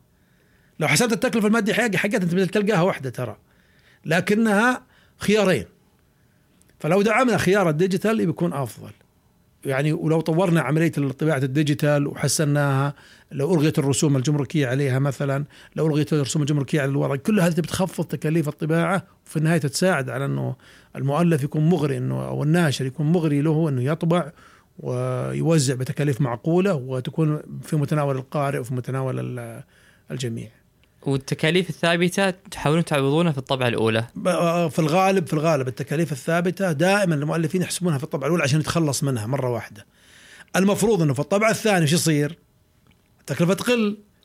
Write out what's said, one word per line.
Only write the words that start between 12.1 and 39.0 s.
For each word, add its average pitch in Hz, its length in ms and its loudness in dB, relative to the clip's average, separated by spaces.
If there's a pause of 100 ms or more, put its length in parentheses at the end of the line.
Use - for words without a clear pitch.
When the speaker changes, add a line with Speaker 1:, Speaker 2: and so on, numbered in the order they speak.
Speaker 1:
لو 151 220 0
ألغيت 156 240 2
الرسوم 143 380 2
الجمركية 143 500 0
عليها 131 320 0
مثلا، 139 460 -2 (320)
لو 156 100 0
ألغيت 151 260 0
الرسوم 147 300 0
الجمركية 143 380 0
على 139 100 0
الورق، 139 300 0
كل 214 200 2
هذه 170 140 2
بتخفض 180 500 -2
تكاليف 156 440 -2
الطباعة، 165 580 -2 (200)
وفي - 100 -12
النهاية 160 220 2
تتساعد 143 520 0
على 127 140 -4
أنه 135 320 -4 (400)
المؤلف 147 480 2
يكون 156 240 0
مغري، 147 280 2
أنه، 131 320 -4
أو 131 140 -4
الناشر 147 440 2
يكون 147 260 -2
مغري 156 280 2
له 156 280 0
أنه 127 140 -2
يطبع 160 500 0 (460)
ويوزع 131 960 0
بتكاليف 135 460 -2
معقولة، 165 540 0
وتكون 135 680 -2 (200)
في - 140 -4
متناول 143 400 0
القارئ 139 420 -4
وفي 131 160 -6
متناول 127 460 -4
ال-، 123 420 -10 (480)
الجميع. 117 520 -10 (460)
Speaker 2:
والتكاليف 156 600 -2
الثابتة 175 600 0
تحاولون 165 540 -2
تعوضونها 151 480 2
في 135 60 -6
الطبعة 127 300 0
الأولى؟ 110 460 2
Speaker 1:
ب-، 185 140 -4
آه، 170 400 0
في - 100 -4
الغالب، 185 480 2
في - 60 -6
الغالب 147 360 0
التكاليف 147 440 -4
الثابتة 175 600 -2
دائما 180 420 2
المؤلفين 160 480 -2
يحسبونها 170 360 -2
في 131 60 -6
الطبعة 139 220 -6
الأولى 165 160 0
عشان 143 180 2
يتخلص 151 440 0